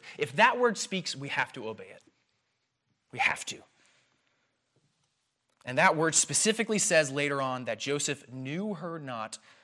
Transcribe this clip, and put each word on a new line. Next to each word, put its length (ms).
if 200
that 200
Word 200
speaks, 360
we 140
have 260
to 140
obey 260
it. 80
We 80
have 260
to. 120
And 140
that 180
Word 200
specifically 640
says 320
later 300
on 240
that 140
Joseph 500
knew 440
her 260
not 380